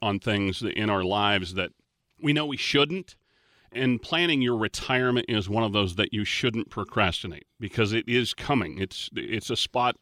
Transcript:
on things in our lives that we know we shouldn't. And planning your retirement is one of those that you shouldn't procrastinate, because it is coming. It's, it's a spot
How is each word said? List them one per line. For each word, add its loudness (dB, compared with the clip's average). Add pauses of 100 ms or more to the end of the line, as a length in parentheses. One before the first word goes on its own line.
on 0
things 0
in -2
our 2
lives 2
that -2 (500)
we 2
know 2
we -4
shouldn't. 0 (560)
And 0
planning 2
your 4
retirement 2
is 0
one 2
of 0
those 2
that 0
you -2
shouldn't -2
procrastinate, -2 (140)
because -2
it -2
is 0
coming. -2
It's, -8
it's -6
a -2
spot 0